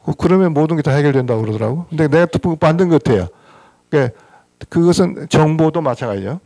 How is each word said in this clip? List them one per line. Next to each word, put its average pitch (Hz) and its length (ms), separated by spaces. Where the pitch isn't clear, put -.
그, 147 120
그러면 185 400
모든 156 200
게 151 60
다 143 80
해결된다고 131 520
그러더라고. 110 480
근데 156 180
내가 165 180
또 170 340
만든 170 300
것 160 140
같아요. 95 240
그, 139 180
그것은 170 600
정보도 160 520
마찬가지죠. 120 640